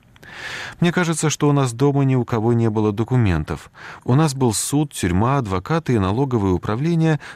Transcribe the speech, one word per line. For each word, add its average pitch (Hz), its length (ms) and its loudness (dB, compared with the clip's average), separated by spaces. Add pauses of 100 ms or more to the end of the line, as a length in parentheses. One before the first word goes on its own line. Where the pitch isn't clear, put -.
(800)
Мне 170 120 2
кажется, 160 380 0
что 147 180 0
у 143 40 4
нас 135 220 0
дома 139 320 2
ни 131 100 2
у 123 100 2
кого 117 280 0
не 117 180 2
было 107 200 2
документов. 101 800 0 (340)
У 120 120 2
нас 151 180 2
был 131 180 0
суд, 143 400 -2
тюрьма, 107 460 0
адвокаты 123 560 -2
и 110 60 2
налоговое 101 540 0
управление, 156 640 0 (160)